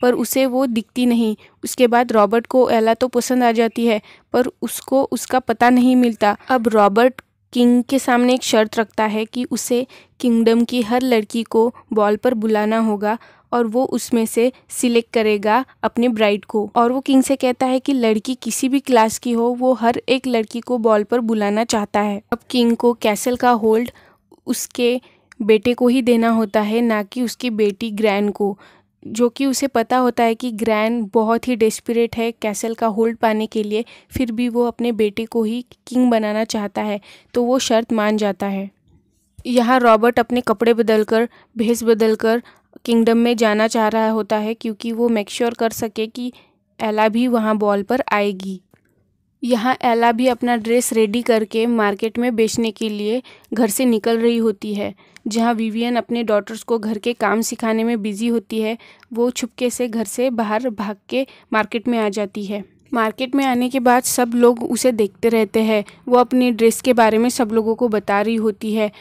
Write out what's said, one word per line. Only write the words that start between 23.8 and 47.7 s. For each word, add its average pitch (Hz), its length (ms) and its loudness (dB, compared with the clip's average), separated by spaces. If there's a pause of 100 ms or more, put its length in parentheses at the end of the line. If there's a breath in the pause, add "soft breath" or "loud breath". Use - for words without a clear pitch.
उसके 247 540 -2 (400 soft breath)
बेटे 220 320 2
को 247 140 2
ही 254 140 4
देना 226 280 2
होता 220 320 0
है, 214 200 -2
ना 220 220 0
कि 226 180 -8
उसकी 247 280 -6
बेटी 214 420 -2
ग्रैन 208 380 0
को, 202 300 -4 (480 soft breath)
जो 233 220 0
कि 277 160 -4
उसे 277 220 -2
पता 240 300 0
होता 240 260 0
है 226 120 2
कि 247 160 -8
ग्रैन 220 600 -2
बहुत 226 340 0
ही 254 80 0
डेस्परेट 226 600 -2
है 233 160 -4
कैसल 226 440 -6
का 226 120 -2
होल्ड 226 300 0
पाने 220 300 0
के 220 160 -4
लिए, 214 220 -4 (260 loud breath)
फिर 247 200 -2
भी 240 180 -2
वो 240 160 0
अपने 240 260 -2
बेटे 214 340 -2
को 226 180 -2
ही 233 220 -4 (220)
किंग 254 240 2
बनाना 220 320 0
चाहता 214 380 -6
है, 208 200 -6 (320 loud breath)
तो 247 100 0
वो 247 160 2
शर्त 233 340 0
मान 214 240 0
जाता 202 300 -2
है। 196 240 -6 (760)
यहाँ 247 340 2
रॉबर्ट 233 400 4
अपने 240 220 0
कपड़े 226 320 2
बदलकर, 220 560 2 (280 soft breath)
भेष 226 260 0
बदलकर 220 600 2 (420 soft breath)
किंगडम 233 320 4
में 233 200 2
जाना 214 300 2
चाह 220 200 0
रहा 220 220 0
होता 214 280 -2
है, 214 160 -4
क्योंकि 226 380 -8
वो 233 180 0
मेक 214 200 -2
श्योर 233 240 -4
कर 226 160 -2
सके 220 380 -6
कि 247 260 -10 (480 soft breath)
एला 214 260 2
भी 233 200 2
वहाँ 220 300 0
बॉल 202 260 0